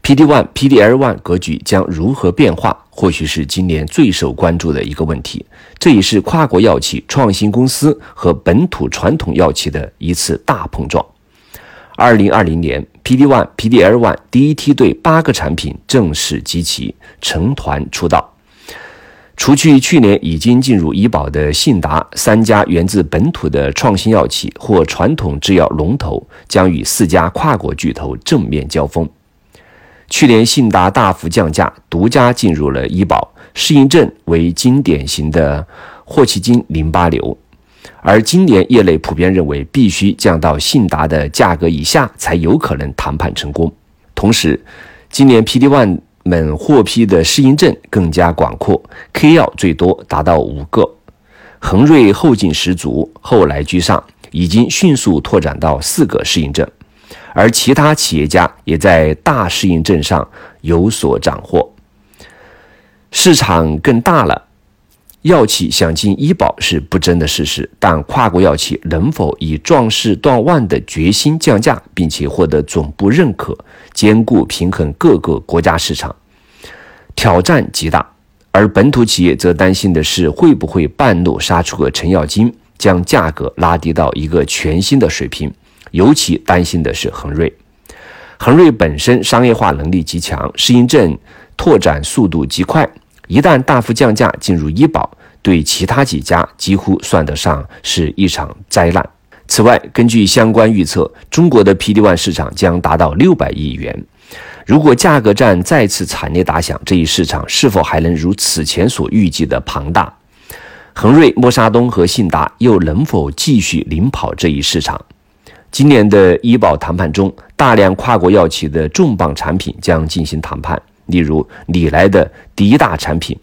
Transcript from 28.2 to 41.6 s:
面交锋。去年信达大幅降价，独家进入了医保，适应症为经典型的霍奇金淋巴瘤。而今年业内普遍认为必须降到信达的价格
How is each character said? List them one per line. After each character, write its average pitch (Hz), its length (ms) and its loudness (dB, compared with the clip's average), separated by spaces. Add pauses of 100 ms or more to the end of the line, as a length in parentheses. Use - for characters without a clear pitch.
面 71 260 -6
交 73 200 -4
锋。 82 200 -4 (1000)
去 - 160 2
年 113 180 6
信 120 240 2
达 92 220 2
大 101 240 0
幅 - 160 -8
降 82 240 0
价， 90 180 -2 (200)
独 92 180 0
家 120 240 2
进 101 180 0
入 73 200 -2
了 65 160 -6
医 92 180 -2
保， - 260 -2 (220)
适 - 220 0
应 135 120 6
症 - 240 4 (140)
为 82 260 0
经 127 300 0
典 73 260 -2
型 76 220 -4
的 76 340 -2 (400)
霍 135 220 2
奇 - 140 -6
金 117 300 2
淋 80 220 -4
巴 87 160 2
瘤。 69 300 -4 (680)
而 107 160 4
今 180 240 2
年 98 240 4
业 117 120 6
内 85 160 2
普 - 180 -6
遍 90 180 0
认 90 140 0
为 71 180 -6
必 127 220 0
须 98 260 0
降 87 260 0
到 73 200 0
信 117 280 0
达 78 200 -2
的 76 220 -2
价 92 260 0
格 82 140 -2